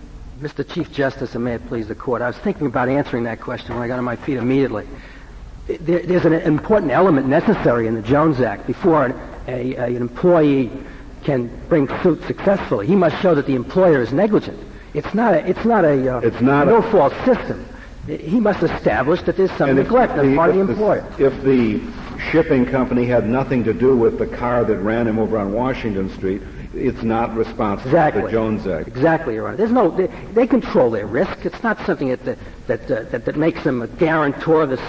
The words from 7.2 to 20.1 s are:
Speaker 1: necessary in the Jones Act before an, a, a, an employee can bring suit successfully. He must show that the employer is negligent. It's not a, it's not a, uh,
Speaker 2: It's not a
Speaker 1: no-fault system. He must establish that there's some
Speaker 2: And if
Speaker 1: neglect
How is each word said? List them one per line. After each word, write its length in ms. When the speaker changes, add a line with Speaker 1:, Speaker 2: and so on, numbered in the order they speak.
Speaker 1:
necessary 600
in 80
the 80
Jones 380
Act 260
before 380
an, 160
a, 260
a, 100
an 120
employee 720
can 260
bring 200
suit 220
successfully. 640
He 100
must 240
show 140
that 120
the 80
employer 460
is 120
negligent. 460
It's 180
not 220
a, 120
it's 180
not 200
a, 320
uh, 40
Speaker 2:
It's 200
not 280
a 20
Speaker 1:
no-fault 420
system. 420
He 340
must 220
establish 600
that 140
there's 160
some 160
Speaker 2:
And 100
if 80
Speaker 1:
neglect 260